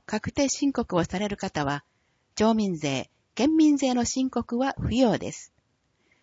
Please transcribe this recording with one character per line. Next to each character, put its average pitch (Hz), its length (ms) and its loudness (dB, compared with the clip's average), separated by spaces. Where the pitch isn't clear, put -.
確 - 260 -6
定 285 160 0
申 277 240 -2
告 233 240 -4
を 170 80 2
さ 185 140 -6
れ 208 100 -4
る 202 80 -6
方 165 300 -4
は、 143 180 -4
町 220 180 4
民 202 220 0
税、 139 340 -4
県 320 220 2
民 302 200 6
税 262 160 0
の 240 120 2
申 262 240 -2
告 240 280 -4
は 269 220 -2
不 - 160 -2
要 226 220 4
で 95 140 -8
す。 - 200 -18